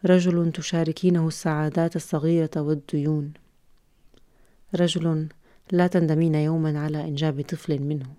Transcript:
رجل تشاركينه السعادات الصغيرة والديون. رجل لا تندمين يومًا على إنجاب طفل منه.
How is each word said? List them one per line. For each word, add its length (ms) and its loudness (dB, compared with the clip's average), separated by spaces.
رجل 460 4
تشاركينه 760 0
السعادات 680 -2
الصغيرة 600 0
والديون. 760 -2
رجل 520 0
لا 160 4
تندمين 480 2
يومًا 440 0
على 220 -4
إنجاب 400 -4
طفل 400 -4
منه. 380 -4